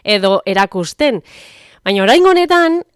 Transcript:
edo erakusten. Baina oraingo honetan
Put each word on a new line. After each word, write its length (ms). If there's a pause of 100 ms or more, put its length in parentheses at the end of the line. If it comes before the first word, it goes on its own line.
edo 420
erakusten. 800 (640)
Baina 180
oraingo 280
honetan 520 (140)